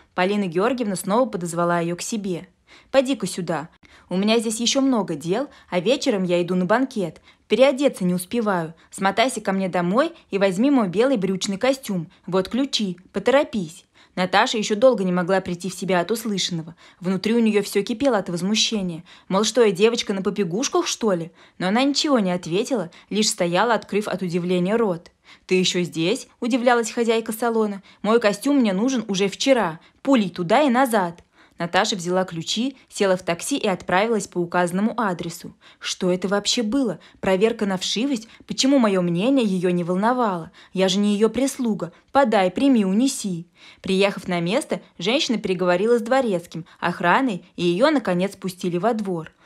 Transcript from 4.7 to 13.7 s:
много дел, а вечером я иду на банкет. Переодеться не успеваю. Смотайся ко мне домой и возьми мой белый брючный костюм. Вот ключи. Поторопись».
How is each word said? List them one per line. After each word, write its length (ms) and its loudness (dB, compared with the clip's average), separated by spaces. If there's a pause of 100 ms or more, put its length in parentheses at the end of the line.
много 340 0
дел, 320 -2 (220)
а 100 -2
вечером 440 0
я 180 2
иду 140 -2
на 100 0
банкет. 560 -2 (260)
Переодеться 580 2
не 80 2
успеваю. 600 -2 (180)
Смотайся 500 0
ко 100 -2
мне 160 -2
домой 460 0 (160)
и 80 -4
возьми 340 2
мой 160 4
белый 300 2
брючный 400 -4
костюм. 500 -2 (180)
Вот 240 -2
ключи. 480 -2 (140)
Поторопись». 720 0 (300)